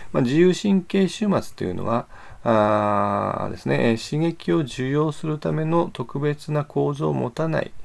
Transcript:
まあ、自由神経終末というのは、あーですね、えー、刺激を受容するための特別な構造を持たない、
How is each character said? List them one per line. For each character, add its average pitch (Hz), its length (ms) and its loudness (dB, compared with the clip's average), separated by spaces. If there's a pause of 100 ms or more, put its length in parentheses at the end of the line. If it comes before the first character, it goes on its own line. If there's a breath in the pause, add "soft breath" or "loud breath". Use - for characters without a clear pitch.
(120)
ま 151 100 0
あ、 - 20 2
自 123 140 2
由 175 220 6
神 196 220 4
経 190 260 2
終 214 200 -4 (120)
末 - 160 -6
と - 80 -8
い 90 60 -2
う 90 60 -2
の 95 100 -4
は、 117 220 0 (360 loud breath)
あ 104 1040 2
ー - 40 -6
で - 60 -10
す - 100 -8
ね、 131 240 4
え - 20 4
ー、 - 160 -4
刺 147 100 -2
激 165 340 -2
を 170 60 4
受 131 300 -4
容 151 220 2
す - 160 -8
る 151 100 -2
た 160 140 -2
め 156 140 -2
の 170 280 2
特 - 260 -6
別 147 320 -4
な 147 140 0
構 143 280 0
造 151 180 -2
を - 20 0
持 127 160 -2
た 156 180 -4
な 156 140 0
い、 - 100 -6 (140 loud breath)